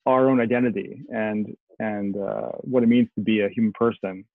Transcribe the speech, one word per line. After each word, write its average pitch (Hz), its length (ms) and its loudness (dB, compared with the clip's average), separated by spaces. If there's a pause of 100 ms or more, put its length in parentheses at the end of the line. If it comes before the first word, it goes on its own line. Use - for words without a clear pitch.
our 131 240 4
own 127 100 4
identity 120 640 -2 (100)
and, 107 420 -4 (260)
and, 104 360 -4
uh, 57 340 -6 (100)
what 131 220 0
it - 60 2
means 120 280 4
to - 40 -4
be 107 200 2
a 101 80 2
human 110 240 0
person. 98 520 -2 (100)